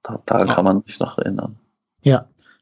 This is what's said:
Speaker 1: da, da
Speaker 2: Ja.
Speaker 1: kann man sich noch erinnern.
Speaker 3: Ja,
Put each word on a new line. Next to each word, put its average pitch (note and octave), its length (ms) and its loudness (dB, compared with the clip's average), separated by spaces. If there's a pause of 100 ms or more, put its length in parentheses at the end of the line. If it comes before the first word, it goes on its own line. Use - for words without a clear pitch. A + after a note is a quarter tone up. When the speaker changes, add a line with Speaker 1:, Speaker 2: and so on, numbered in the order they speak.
Speaker 1:
da, - 240 -12
da - 140 0
Speaker 2:
Ja. G2 60 2 (100)
Speaker 1:
kann F#2 100 2
man G2 220 2
sich - 120 -12
noch - 200 -6
erinnern. - 360 -6 (460)
Speaker 3:
Ja, C#3+ 280 4 (320)